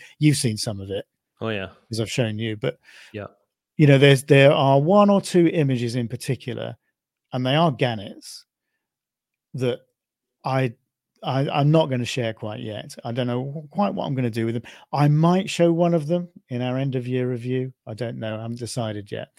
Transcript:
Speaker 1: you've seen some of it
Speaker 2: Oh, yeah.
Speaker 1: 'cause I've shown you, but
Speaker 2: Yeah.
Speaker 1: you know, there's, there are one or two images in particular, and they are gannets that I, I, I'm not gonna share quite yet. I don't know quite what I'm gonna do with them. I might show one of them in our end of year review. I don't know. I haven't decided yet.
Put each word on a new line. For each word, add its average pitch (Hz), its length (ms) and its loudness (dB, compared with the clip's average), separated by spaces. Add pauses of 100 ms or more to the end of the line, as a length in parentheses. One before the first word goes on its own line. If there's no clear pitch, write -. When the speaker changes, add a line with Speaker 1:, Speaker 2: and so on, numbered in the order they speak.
(200)
Speaker 1:
you've 151 180 4
seen 110 200 -2
some 104 240 -6
of 98 80 -10
it 98 160 -6 (340)
Speaker 2:
Oh, 113 100 -6
yeah. 95 200 -6 (180)
Speaker 1:
'cause 110 140 -6
I've 104 100 -6
shown 110 280 -2
you, 110 180 -4
but 139 200 -4 (360)
Speaker 2:
Yeah. 101 140 -12 (500)
Speaker 1:
you 151 100 6
know, 139 100 8
there's, 139 280 8
there 139 260 8
are 139 300 4
one 202 280 6
or 196 120 4
two 175 260 2
images 131 480 0
in 120 140 -4
particular, 117 640 -8 (560)
and 127 140 -4
they 131 100 0
are 165 160 2
gannets 113 720 -6 (1120)
that 123 280 -4 (600)
I, 131 300 -2 (500)
I, 143 260 -2
I'm 147 220 2
not 160 180 4
gonna 127 160 -4
share 113 280 -4
quite 110 260 -12
yet. 110 440 -12
I 120 80 -8
don't 123 160 -4
know 139 440 -6
quite 202 220 -2
what - 120 -6
I'm 139 100 -6
gonna 123 140 -2
do 113 160 -2
with 113 100 -2
them. 117 80 -6 (300)
I 143 140 4
might 165 420 2
show 170 220 2
one 170 220 2
of 151 140 -2
them 175 220 -4 (200)
in 123 120 -6
our 127 160 -4
end 135 180 -4
of 123 120 -6
year 127 220 -2
review. 127 440 -6 (120)
I 113 80 -12
don't 117 240 -8
know. 110 200 -8
I 110 40 -12
haven't 117 180 -10
decided 107 520 -8
yet. - 280 -10